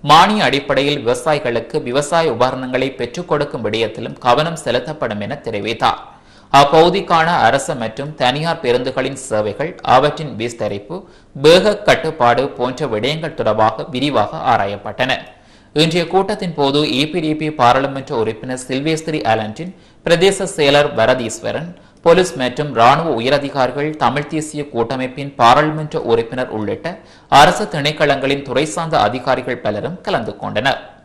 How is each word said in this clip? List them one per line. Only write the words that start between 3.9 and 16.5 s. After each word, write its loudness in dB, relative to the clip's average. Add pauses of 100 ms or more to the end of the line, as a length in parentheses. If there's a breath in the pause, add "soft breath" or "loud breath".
கவனம் 0
செலுத்தப்படும் -4
என -10
தெரிவித்தார். -2 (600 soft breath)
அப்பகுதிக்கான 4 (180)
அரசு 2 (100)
மற்றும் -8
தனியார் 0
பேருந்துகளின் -2
சேவைகள், -2 (220)
அவற்றின் 2
விஸ்தரிப்பு, -6 (480 soft breath)
வேக 8 (160)
கட்டுப்பாடு 2 (140)
போன்ற -4
விடயங்கள் -4
தொடர்பாக 0
விரிவாக -2 (100)
ஆராயப்பட்டன. -2 (680 soft breath)
இன்றைய 0
கூட்டத்தின் -2